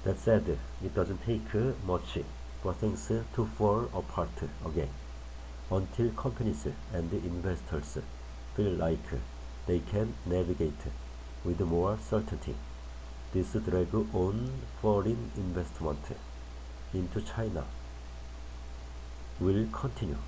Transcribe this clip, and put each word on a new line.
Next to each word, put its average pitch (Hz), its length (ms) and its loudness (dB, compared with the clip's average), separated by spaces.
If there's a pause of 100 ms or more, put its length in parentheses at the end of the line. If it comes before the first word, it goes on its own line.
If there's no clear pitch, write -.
That 95 140 4
said, 107 400 6 (260)
it 92 120 -2
doesn't 92 300 2
take 110 280 0 (320)
much 90 320 0 (460)
for 92 100 0
things - 340 0
to 113 380 2 (120)
fall 107 360 6
apart 87 360 0 (360)
again. 78 240 0 (840)
Until 98 380 2
companies 110 560 0 (260)
and 87 220 0
investors 87 880 -2 (560)
feel 104 160 4
like 82 400 2 (560)
they 90 120 4
can 110 360 0 (100)
navigate 87 580 2 (600)
with 87 160 2
more 90 360 4 (140)
certainty, 104 460 2 (760)
this 92 200 2
drag 87 400 4
on 107 580 2 (300)
foreign 110 560 4
investment 87 600 0 (920)
into 92 300 0
China 104 440 -2 (1700)
will 98 320 6
continue. 95 460 -2 (100)